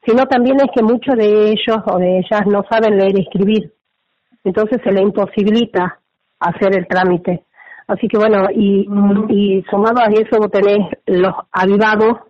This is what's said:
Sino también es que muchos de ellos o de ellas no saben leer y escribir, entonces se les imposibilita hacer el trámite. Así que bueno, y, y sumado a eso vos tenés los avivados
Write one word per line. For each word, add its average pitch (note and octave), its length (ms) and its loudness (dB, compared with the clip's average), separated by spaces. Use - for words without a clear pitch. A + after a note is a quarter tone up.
Sino B3 180 2
también B3+ 320 0
es C#4 180 2
que A#3+ 80 0
muchos A#3+ 340 0
de G#3+ 340 2
ellos A3 340 -2
o F3+ 140 -2
de F3+ 220 0
ellas G#3 260 -2
no G3+ 240 0
saben A3 260 2
leer G3 220 2
y F#3+ 40 0
escribir, G3+ 520 -2
entonces G#3+ 400 -2
se G3 80 -2
les G3 120 2
imposibilita G3+ 960 -2
hacer F#3+ 380 0
el F3+ 80 -6
trámite. F3+ 560 -2
Así G#3 200 -4
que A3+ 80 -2
bueno, G#3 380 2
y, G3+ 340 0
y G3+ 400 0
sumado A3 320 0
a A3+ 60 2
eso G#3+ 320 0
vos G#3 120 0
tenés G3+ 280 2
los F#3 300 0
avivados G#3+ 760 0